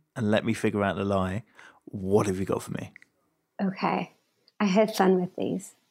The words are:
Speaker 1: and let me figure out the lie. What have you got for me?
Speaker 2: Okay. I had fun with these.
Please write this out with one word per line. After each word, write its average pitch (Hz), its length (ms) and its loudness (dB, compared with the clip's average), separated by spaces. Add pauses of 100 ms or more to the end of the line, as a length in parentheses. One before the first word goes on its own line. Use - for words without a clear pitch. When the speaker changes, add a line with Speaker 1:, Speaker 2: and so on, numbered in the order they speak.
(160)
Speaker 1:
and 107 160 -2
let 104 140 2
me 113 80 0
figure 107 300 -2
out 95 120 0
the 98 80 -4
lie. 98 400 0 (420)
What 104 420 0
have 95 120 -2
you 95 60 -2
got - 180 -4
for - 80 -10
me? - 220 -8 (680)
Speaker 2:
Okay. 185 520 -4 (480)
I 208 40 2
had 208 300 4
fun 190 240 4
with 180 160 -4
these. - 380 -6 (180)